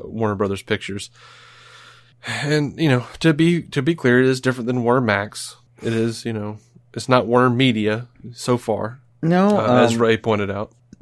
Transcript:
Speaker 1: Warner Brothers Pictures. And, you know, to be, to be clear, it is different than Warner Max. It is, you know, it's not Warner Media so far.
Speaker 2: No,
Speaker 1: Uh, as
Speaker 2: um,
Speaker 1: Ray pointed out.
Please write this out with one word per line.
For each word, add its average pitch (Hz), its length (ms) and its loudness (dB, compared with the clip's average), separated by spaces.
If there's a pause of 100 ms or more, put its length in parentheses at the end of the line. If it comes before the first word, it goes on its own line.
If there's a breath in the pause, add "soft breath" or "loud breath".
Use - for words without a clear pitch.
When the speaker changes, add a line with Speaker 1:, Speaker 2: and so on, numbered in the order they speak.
Speaker 1:
Warner 107 300 -4
Brothers 98 280 -2
Pictures. - 480 -8 (1160 loud breath)
And, 143 540 -2
you 160 80 2
know, 123 180 2 (140)
to 165 140 4
be, 165 280 2
to - 200 -6
be 165 120 0
clear, 127 260 4
it 127 60 4
is 131 140 0
different 127 260 -2
than 123 160 -2
Warner 120 200 2
Max. 104 540 -4 (260)
It 117 100 -4
is, 113 320 -2
you 117 80 -6
know, 107 260 -8 (360)
it's - 140 -8
not 123 180 4
Warner 123 240 4
Media 117 580 0 (240)
so 123 240 -2
far. 110 440 -6 (220)
Speaker 2:
No, 190 380 2
Speaker 1:
Uh, 123 240 4
as 117 100 2
Speaker 2:
um, 117 80 -2
Speaker 1:
Ray 113 140 4
pointed 104 340 -2
out. 101 220 -8 (300)